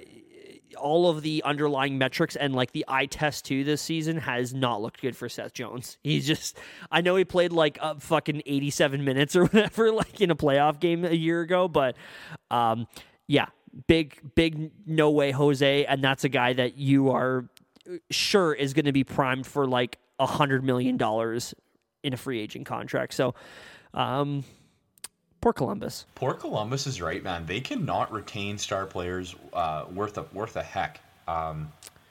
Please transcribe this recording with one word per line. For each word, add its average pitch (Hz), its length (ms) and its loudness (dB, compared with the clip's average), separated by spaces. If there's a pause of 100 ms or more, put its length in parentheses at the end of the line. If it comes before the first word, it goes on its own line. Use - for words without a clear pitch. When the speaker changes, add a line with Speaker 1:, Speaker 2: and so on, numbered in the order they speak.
(800)
Speaker 1:
all 170 320 4
of 156 120 0
the 151 200 -2
underlying 139 560 0
metrics 135 380 0
and, 143 180 0
like, 127 160 2
the 151 160 -4
eye 135 200 0
test - 400 -4
too 139 180 0
this 147 180 0
season 165 360 -2
has 123 360 -4
not 120 260 0
looked 110 200 -10
good 123 160 -6
for 120 120 -8
Seth 113 240 -10
Jones. 117 520 -12
He's 147 200 0
just, - 320 -2 (360)
I 160 80 4
know 180 160 4
he 190 80 4
played, 175 280 2
like, 156 280 2
uh, 156 160 -4
fucking 147 500 -2
eighty-seven 139 580 0
minutes 139 300 2
or 180 100 6
<laughs> - 20 4
whatever, 214 440 4
like, 220 300 -2
in 185 100 4
a 156 60 2
playoff 147 420 4
game 170 260 2
a 175 100 0
year 165 260 2
ago, 180 260 2
but, 147 300 0 (560)
um, 117 340 2 (400)
yeah, 139 200 2 (400)
big, 165 340 2 (140)
big 160 360 0 (160)
no 156 240 4
way 143 200 4
Jose, 139 540 4
and 135 180 0
that's 135 220 2
a 147 40 4
guy 127 240 2
that 127 240 0
you 135 340 4
are 127 380 0 (640)
sure 180 420 4
is 135 200 -2
gonna 143 200 2
be 135 120 4
primed 131 420 0
for, 143 200 0
like, 123 320 0 (200)
a 135 80 2
hundred 135 380 2
million 127 320 2
dollars 113 580 -2 (480)
in 143 100 -4
a 127 40 -6
free 120 240 -6
agent 127 260 -10
contract. 127 480 -6
So, 127 200 0 (600)
um, 139 500 -2 (960)
poor 240 120 2
Columbus. - 600 -4
Speaker 2:
Poor 135 200 -2
Columbus 135 520 -4
is 110 140 -6
right, 85 220 -4
man. 85 240 -6
They 95 140 -4
cannot 127 520 -4
retain 101 460 -8
star 95 280 -4
players, 92 480 -6 (180)
uh, 78 400 -4
worth 101 260 -6
a, 73 140 -8
worth 104 240 -8
a 85 60 -6
heck. 82 380 -6 (260)
Um, 78 460 -6 (380)